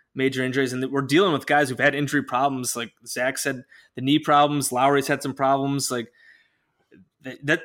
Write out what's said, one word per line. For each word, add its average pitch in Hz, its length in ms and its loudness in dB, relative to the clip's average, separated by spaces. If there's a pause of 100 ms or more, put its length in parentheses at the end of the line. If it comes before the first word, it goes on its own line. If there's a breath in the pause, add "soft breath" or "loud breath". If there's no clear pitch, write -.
(140 loud breath)
major 131 300 0
injuries. 127 280 0
And 127 200 -6
we're 139 100 0
dealing 160 300 2
with 135 160 -2
guys 147 200 4
who've 123 120 -6
had 139 160 2
injury 143 260 0
problems. 131 540 -2
Like 113 160 -8 (120)
Zach 127 340 -4
said, 131 260 -6 (320 soft breath)
the 123 40 -8
knee 139 200 2
problems, 147 500 2
Lowry's 135 380 2
had 139 160 -2
some 135 100 -6
problems. 139 560 0
Like, 120 220 -6 (1120 soft breath)
that, 131 240 -14
that, 165 180 2